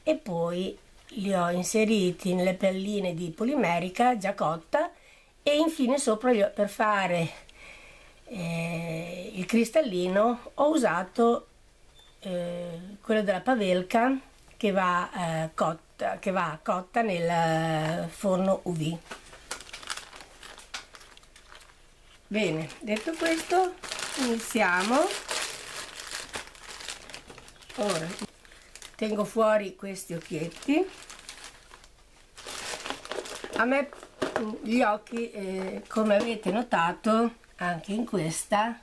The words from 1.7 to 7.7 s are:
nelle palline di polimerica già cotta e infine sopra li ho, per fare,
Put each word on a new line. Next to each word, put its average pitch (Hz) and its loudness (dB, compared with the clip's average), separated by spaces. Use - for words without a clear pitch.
nelle 185 2
palline 190 0
di 170 -4
polimerica 202 2
già 190 -2
cotta 202 0
e 294 2
infine 302 2
sopra 254 2
li 214 6
ho, 208 4
per 208 2
fare, 185 2